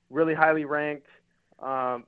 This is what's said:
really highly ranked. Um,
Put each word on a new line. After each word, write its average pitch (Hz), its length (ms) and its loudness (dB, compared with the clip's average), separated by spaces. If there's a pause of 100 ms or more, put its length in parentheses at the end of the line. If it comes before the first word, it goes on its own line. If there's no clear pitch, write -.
really 160 260 2
highly 156 300 4
ranked. 147 420 -4 (540)
Um, 127 480 -4